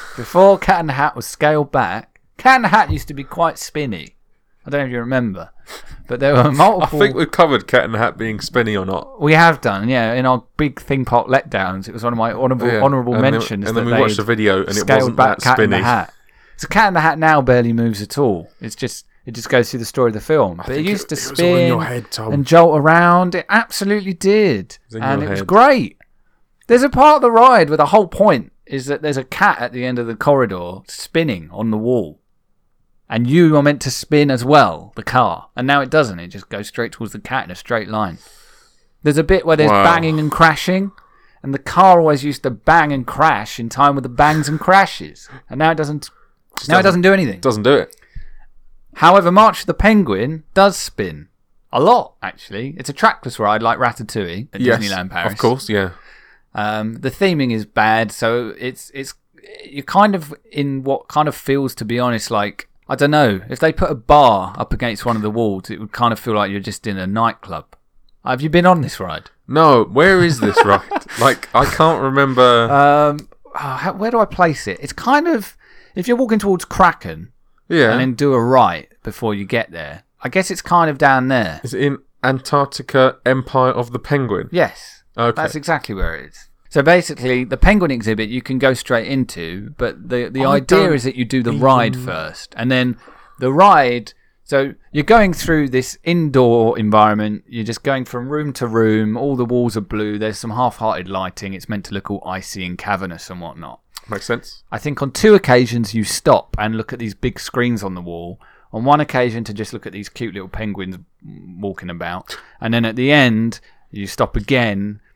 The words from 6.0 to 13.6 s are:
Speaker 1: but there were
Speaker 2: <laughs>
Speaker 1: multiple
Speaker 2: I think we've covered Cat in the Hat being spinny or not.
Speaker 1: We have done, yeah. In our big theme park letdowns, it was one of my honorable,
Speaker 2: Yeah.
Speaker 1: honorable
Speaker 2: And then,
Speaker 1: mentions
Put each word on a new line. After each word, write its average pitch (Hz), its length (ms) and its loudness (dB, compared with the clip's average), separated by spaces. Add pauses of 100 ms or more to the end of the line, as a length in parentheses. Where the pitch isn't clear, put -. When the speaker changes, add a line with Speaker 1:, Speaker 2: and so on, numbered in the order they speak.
Speaker 1:
but 123 100 -6
there 139 160 2
were 123 160 6
Speaker 2:
<laughs> - 0 -
Speaker 1:
multiple 185 480 2
Speaker 2:
I 202 60 4
think - 100 0
we've 160 160 -2
covered 143 360 2
Cat - 180 2
in 113 80 -8
the 110 40 -2
Hat 113 200 -2
being 107 240 -8
spinny 113 340 -2
or 95 100 -2
not. - 360 -8
Speaker 1:
We 151 120 4
have 160 280 4
done, 101 260 -2
yeah. 120 260 0
In 127 120 -2
our 127 180 0 (140)
big 147 240 -4
theme 135 240 -4
park 120 220 0
letdowns, 95 600 -2
it 113 60 -14
was 104 100 -12
one 120 80 -2
of 120 60 -4
my 113 160 -2
honorable, 123 340 -2
Speaker 2:
Yeah. 113 160 0
Speaker 1:
honorable 127 320 0
Speaker 2:
And 123 80 0
then, 139 80 2
Speaker 1:
mentions 110 380 -4